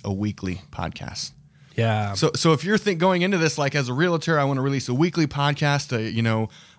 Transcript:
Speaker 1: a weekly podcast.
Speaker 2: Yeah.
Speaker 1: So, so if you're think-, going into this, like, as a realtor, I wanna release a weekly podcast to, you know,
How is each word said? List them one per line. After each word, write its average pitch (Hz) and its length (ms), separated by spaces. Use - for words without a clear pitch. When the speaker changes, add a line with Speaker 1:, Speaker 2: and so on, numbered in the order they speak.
Speaker 1:
a 101 80
weekly 98 480
podcast. - 640
Speaker 2:
Yeah. 107 380
Speaker 1:
So, 147 200
so 160 180
if 156 120
you're 202 140
think-, 190 200
going 180 240
into 190 160
this, 160 180
like, 139 200
as 135 120
a 123 60
realtor, 165 440
I 143 60
wanna 139 180
release 139 260
a 123 60
weekly 165 340
podcast 143 640
to, 117 120
you 113 200
know, 110 260